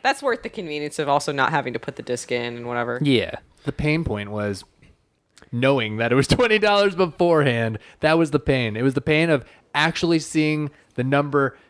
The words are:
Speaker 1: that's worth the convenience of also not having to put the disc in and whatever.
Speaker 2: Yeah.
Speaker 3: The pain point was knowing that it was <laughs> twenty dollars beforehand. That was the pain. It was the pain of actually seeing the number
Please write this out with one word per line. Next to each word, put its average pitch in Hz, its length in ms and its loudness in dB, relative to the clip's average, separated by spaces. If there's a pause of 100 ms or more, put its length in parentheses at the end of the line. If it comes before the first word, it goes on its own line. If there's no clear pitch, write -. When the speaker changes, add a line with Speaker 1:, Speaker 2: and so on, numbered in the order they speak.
Speaker 1:
that's - 200 0
worth 247 200 -2
the 240 60 -10
convenience 151 500 -8
of 151 120 -2
also 143 200 2
not 139 200 0
having 135 240 0
to - 40 -6
put - 180 -14
the - 60 -14
disc - 300 -6
in 120 240 -4
and 120 100 -12
whatever. 120 360 -4
Speaker 2:
Yeah. 127 340 2 (280)
Speaker 3:
The - 80 -4
pain 151 320 -2
point 104 260 -6
was 104 340 -4 (880)
knowing 120 460 0
that 117 140 0
it - 20 4
was 131 140 4
<laughs> - 0 -
twenty 220 300 4
dollars 202 360 2
beforehand. 147 840 2 (220)
That 156 180 4
was 160 120 2
the 147 100 0
pain. 123 360 0
It 113 60 -4
was 135 120 2
the 139 60 -4
pain 160 300 2
of 135 140 0 (300)
actually 165 440 2
seeing 151 520 -2 (240)
the 123 100 -2
number 139 520 0 (140)